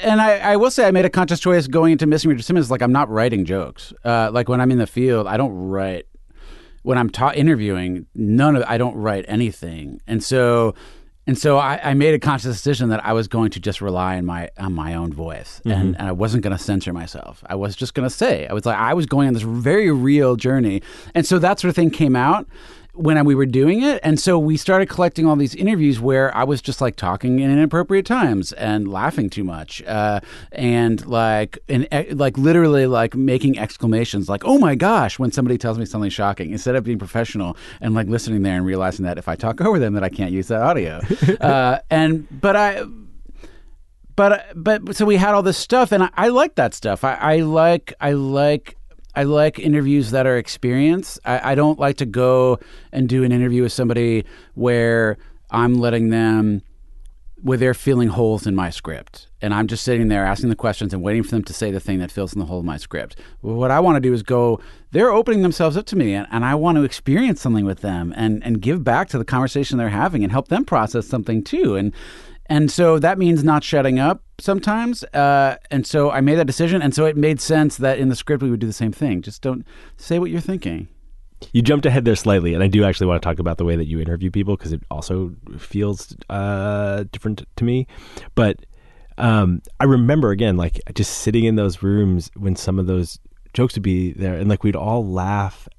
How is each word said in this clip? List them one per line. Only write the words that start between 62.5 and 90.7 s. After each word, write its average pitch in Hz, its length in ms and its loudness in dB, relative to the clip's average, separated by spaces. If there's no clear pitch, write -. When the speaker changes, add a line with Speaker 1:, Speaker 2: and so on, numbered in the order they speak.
Speaker 1:
in 85 60 -6
my 76 100 -6
script. 71 400 -12
What 117 300 -2
I 143 100 4
wanna 170 200 4
do 127 140 2
is 113 80 -2
go, 120 380 0
they're 220 180 4
opening 220 320 2
themselves 165 340 0
up 214 100 -6
to 202 100 -4
me, 113 180 2
and, 101 160 -6
and 117 140 -2
I 131 100 0
want 160 240 2
to 143 60 4
experience 165 560 0
something 110 240 0
with 95 160 -4
them 87 360 -6
and, 110 280 -2
and 113 160 -2
give 139 240 -2
back 127 240 0
to 139 100 -4
the 113 60 -2
conversation 131 520 -2
they're 117 140 -2
having 143 320 0
and 101 80 0
help 131 180 -2
them 220 160 0
process 113 420 -2
something 110 360 -2
too. 277 320 0
And, 101 180 0
and 151 240 2
so 165 280 4
that 170 200 2
means 170 240 2
not 151 220 2
shutting 135 340 2
up 156 240 0
sometimes. 214 640 -2
Uh, 139 420 2
and 143 160 -2
so 147 240 2
I 135 100 -2
made 143 160 4
that 165 100 2
decision. 165 340 0
And 143 140 0
so 151 120 2
it 151 100 0
made 151 240 0
sense 156 380 2
that 135 200 0
in 131 100 0
the 123 80 0
script 143 260 -4
we 135 80 0
would 117 100 -2
do 117 60 -4
the 107 60 -4
same 110 200 -4
thing. 107 300 -2
Just - 200 -14
don't 127 220 -6
say - 220 -4
what 175 120 -4
you're 165 120 -4
thinking. 92 460 -8
Speaker 2:
You 117 100 4
jumped 147 240 2
ahead 131 180 2
there 110 120 4
slightly, 87 380 2
and 85 80 0
I 98 60 4
do 104 160 4
actually 95 240 0
wanna 85 120 2
talk 82 180 -4
about 82 200 -4
the 87 60 -2
way 85 120 0
that 80 100 -2
you 80 120 -4
interview 85 320 -4
people, 98 260 -2
'cause 80 160 -8
it 78 180 -6
also 92 420 -6
feels, 101 560 -6
uh, 101 800 -4
different - 320 -6
to - 80 -2
me. 127 220 0
But, 107 300 0
um, 104 420 2
I 135 40 2
remember, 131 460 4
again, 101 260 2
like, 85 240 -2